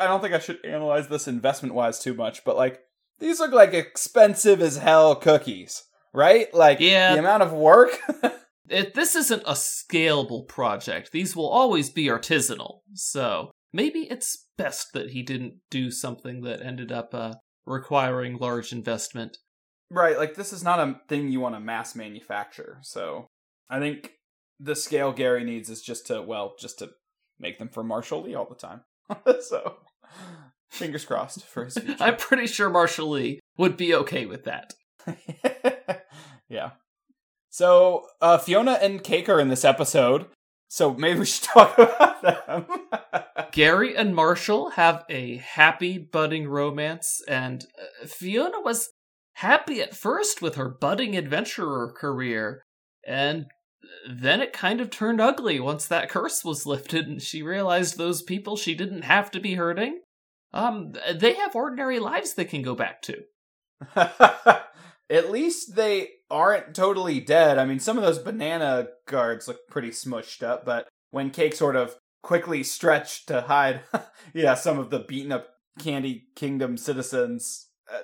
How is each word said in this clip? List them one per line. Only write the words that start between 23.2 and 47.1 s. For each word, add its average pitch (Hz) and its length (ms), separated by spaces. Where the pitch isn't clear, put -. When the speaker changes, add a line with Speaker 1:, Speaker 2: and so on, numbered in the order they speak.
Speaker 1:
I 131 80
think 147 320
the 147 160
scale 139 360
Gary 123 320
needs 113 260
is 113 100
just - 280
to, 110 120
well, 101 400
just - 200
to 107 100
make 92 200
them 113 120
for 117 120
Marshall 117 420
Lee 240 100
all 131 120
the - 80
time. 95 280
<laughs> 247 320
So, - 360
fingers 156 380
crossed - 400
for 120 180
his 131 140
future. 285 180
Speaker 2:
<laughs> - 40
I'm 226 160
pretty 254 320
sure 202 200
Marshall 170 400
Lee 139 320
would 175 220
be 170 160
okay 127 320
with 92 180
that. - 300
Speaker 1:
<laughs> - 1000
Yeah. 117 200
So, 180 540
uh, 170 180
Fiona 220 340
and 196 300
Cake 175 260
are 180 120
in 139 80
this 127 160
episode, 135 600
so 147 260
maybe 165 260
we 202 60
should - 180
<laughs> - 80
talk - 260
about - 440
them. 170 440
<laughs> - 420
Speaker 2:
Gary 175 440
and 208 180
Marshall 175 560
have 165 380
a 123 300
happy 160 600
budding 156 480
romance, 147 800